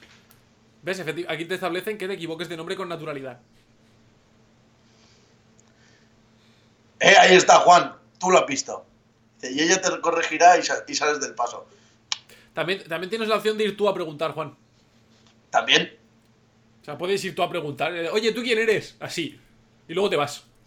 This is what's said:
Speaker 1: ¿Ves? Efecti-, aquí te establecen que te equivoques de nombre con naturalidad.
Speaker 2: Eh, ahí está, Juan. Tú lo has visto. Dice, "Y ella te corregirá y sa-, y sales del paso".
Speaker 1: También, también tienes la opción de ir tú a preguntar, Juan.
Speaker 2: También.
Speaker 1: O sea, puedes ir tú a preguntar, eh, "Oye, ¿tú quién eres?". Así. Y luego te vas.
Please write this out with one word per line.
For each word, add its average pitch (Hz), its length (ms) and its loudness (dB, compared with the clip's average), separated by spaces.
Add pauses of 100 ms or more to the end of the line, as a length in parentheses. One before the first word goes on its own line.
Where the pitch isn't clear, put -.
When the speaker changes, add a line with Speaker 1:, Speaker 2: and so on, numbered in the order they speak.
(840)
Speaker 1:
¿Ves? 185 180 -8
Efecti-, 160 280 -8
aquí 160 160 -6
te 180 120 -8
establecen 180 420 -6
que 185 100 -8
te 196 60 -6
equivoques 165 340 -10
de 170 80 -12
nombre 170 200 -10
con 185 120 -10
naturalidad. 143 520 -12 (3500)
Speaker 2:
Eh, 185 200 8
ahí 180 160 8
está, 175 240 8
Juan. 170 340 6 (240)
Tú 185 120 -2
lo 180 80 6
has - 80 0
visto. 127 380 -8 (560)
Dice, 127 140 -10
"Y 143 60 -2
ella 180 200 2
te 180 200 -2
corregirá 165 580 4
y - 40 -2
sa-, 131 260 -4
y 143 60 -8
sales 147 260 -2
del 127 140 -10
paso". 113 340 -8 (840)
Speaker 1:
También, 175 340 -4
también 170 220 -8
tienes 220 180 -6
la 220 80 0
opción 214 220 -2
de 220 60 0
ir 202 120 -4
tú 202 120 2
a 190 60 0
preguntar, 160 380 -6
Juan. 151 240 -10 (960)
Speaker 2:
También. 135 460 0 (840)
Speaker 1:
O - 40 -20
sea, 147 140 -14
puedes 185 260 -2
ir 180 100 -8
tú 190 80 -2
a 175 80 -2
preguntar, 151 440 -4
eh, 165 160 -6
"Oye, 220 220 0
¿tú 247 100 -4
quién 233 160 0
eres?". 220 420 0
Así. - 380 -8 (500)
Y 160 60 -10
luego 202 160 0
te 175 60 0
vas. - 280 -4 (220)